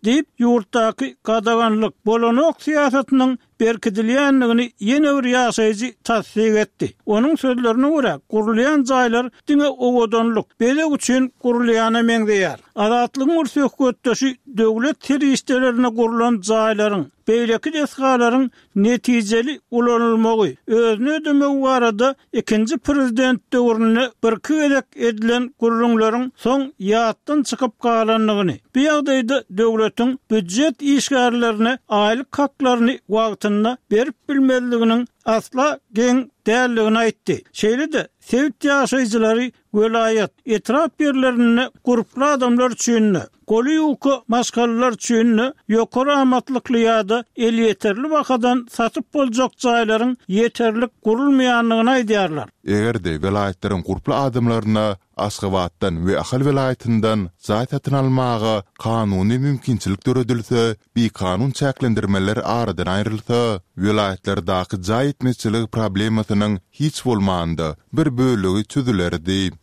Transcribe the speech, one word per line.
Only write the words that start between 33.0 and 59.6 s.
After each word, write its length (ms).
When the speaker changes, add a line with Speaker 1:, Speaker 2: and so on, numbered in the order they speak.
Speaker 1:
wagtynda 680
berip 260
bilmezliginiň 800
asla 540
geň 340
däldigini 520
aýtdy. 380
Şeýle-de, 560
Sewit 440
ýaşaýjylary 880
welaýat, 580
etrap 540
ýerlerini 680
guruply 400
adamlar 460
üçin, 460
goly 300
ýuwky 340
maşgalalar 640
üçin 480
ýokary 440
amatlikly 720
ýa-da 400
el 280
ýeterli 460
bahadan 600
satyp 440
boljak 380
jaýlaryň 520
ýeterlik 640
gurulmaýanlygyny 920
aýdýarlar. 520
Speaker 2:
Egerde 600
welaýatlaryň 640
guruply 260
adamlaryna 840
Aşgabatdan 800
we 120
Ahal 220
welaýatyndan 880
jaý 220
satyn 240
almagy 680
kanuny 600
mümkinçilik 680